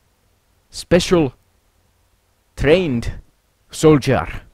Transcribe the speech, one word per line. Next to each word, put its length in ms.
special 600
trained 560
soldier, 560